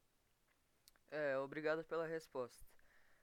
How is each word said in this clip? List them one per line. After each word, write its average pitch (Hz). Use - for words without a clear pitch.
É, 143
obrigado 156
pela 160
resposta. 156